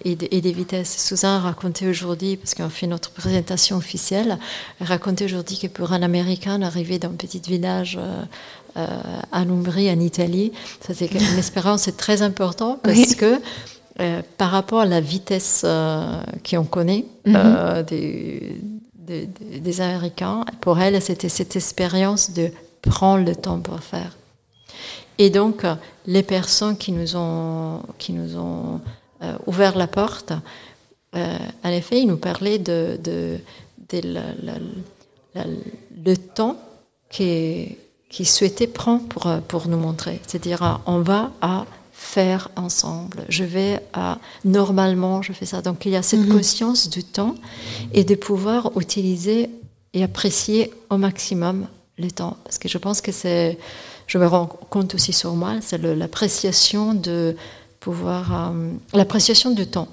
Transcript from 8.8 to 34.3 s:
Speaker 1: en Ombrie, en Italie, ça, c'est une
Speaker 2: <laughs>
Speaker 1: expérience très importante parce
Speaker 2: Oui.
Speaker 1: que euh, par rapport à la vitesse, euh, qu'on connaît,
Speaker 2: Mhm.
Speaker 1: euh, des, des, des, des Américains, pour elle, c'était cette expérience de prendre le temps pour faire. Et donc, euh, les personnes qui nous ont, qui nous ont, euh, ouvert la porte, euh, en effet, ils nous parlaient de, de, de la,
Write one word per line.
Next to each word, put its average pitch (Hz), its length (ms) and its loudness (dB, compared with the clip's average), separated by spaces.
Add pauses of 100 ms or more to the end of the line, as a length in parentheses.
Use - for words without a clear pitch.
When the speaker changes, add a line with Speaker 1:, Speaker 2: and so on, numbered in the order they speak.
Speaker 1:
en 180 180 2
Ombrie, 180 400 2
en 170 100 4
Italie, 175 520 0 (340)
ça, 180 80 -4
c'est 175 180 -4
une 196 80 2
Speaker 2:
<laughs> 180 180 4
Speaker 1:
expérience 196 580 0
très 208 260 2
importante 208 600 0
parce 208 140 6
Speaker 2:
Oui. - 200 8
Speaker 1:
que 226 240 4 (600)
euh, 170 220 -2 (160)
par 180 120 2
rapport 190 300 2
à 214 60 6
la 175 140 4
vitesse, 185 640 0
euh, 160 560 0 (280)
qu'on 170 160 2
connaît, 180 400 2 (220)
Speaker 2:
Mhm. 208 100 8
Speaker 1:
euh, 170 460 6
des, - 800 -6 (340)
des, 170 320 -10
des, 190 340 -14
des 180 200 -4
Américains, 180 640 -2 (160)
pour 170 200 4
elle, 196 200 4
c'était 185 280 -2
cette - 280 -2
expérience 190 760 2
de 165 180 0 (320)
prendre 190 420 6
le 175 120 0
temps 175 240 -4
pour 165 200 -8
faire. 170 360 -10 (1000)
Et 202 120 10
donc, 208 340 2
euh, 165 100 2 (320)
les 190 160 4
personnes 196 540 0
qui 196 160 -4
nous 170 240 -2
ont, 165 640 -4 (180)
qui - 140 -8
nous 170 240 -6
ont, 165 440 -6 (420)
euh, 165 140 -6 (100)
ouvert 185 320 4
la 175 80 2
porte, 196 460 -4 (840)
euh, 175 240 -4 (240)
en 175 80 -4
effet, 175 300 0
ils 262 60 4
nous 180 100 4
parlaient 190 420 -2
de, 170 440 -2
de, 170 360 -4 (520)
de 175 180 -4
la, 170 140 -6 (200)